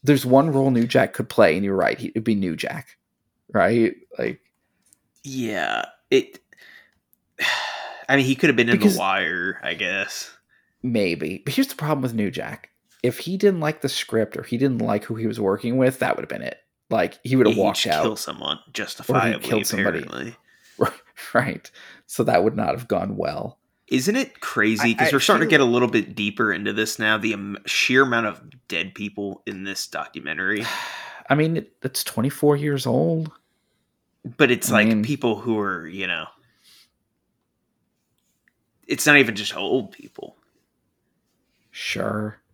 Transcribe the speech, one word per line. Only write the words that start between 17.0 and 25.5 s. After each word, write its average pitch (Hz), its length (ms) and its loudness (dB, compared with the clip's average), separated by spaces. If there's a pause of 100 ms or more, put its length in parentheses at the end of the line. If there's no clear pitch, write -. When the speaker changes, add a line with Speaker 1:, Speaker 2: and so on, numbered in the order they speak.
Speaker 1:
he 127 140 2
would 120 100 6
have 113 100 4
Speaker 2:
He 98 40 0
Speaker 1:
walked 95 200 2
Speaker 2:
just 80 180 0
Speaker 1:
out. 80 60 2
Speaker 2:
killed 107 140 -2
someone 71 380 -8
Speaker 1:
Or - 120 -20
he - 40 -20
Speaker 2:
justifiably, - 720 -2
Speaker 1:
killed - 200 -2
somebody. 92 340 0
Speaker 2:
apparently. 71 360 -12 (420)
Speaker 1:
<laughs> 107 80 4 (480)
Right. - 360 -2 (360)
So - 180 -2
that 87 180 4
would 110 140 2
not 107 140 -2
have 127 180 -6
gone 101 300 -2
well. - 400 -6 (300)
Speaker 2:
Isn't 135 280 0
it - 240 -4
crazy? 113 520 2
Speaker 3:
I, - 20 0
Speaker 2:
'Cause 151 180 2
Speaker 3:
I 143 40 4
Speaker 2:
we're 135 40 4
starting 175 260 4
to - 40 -2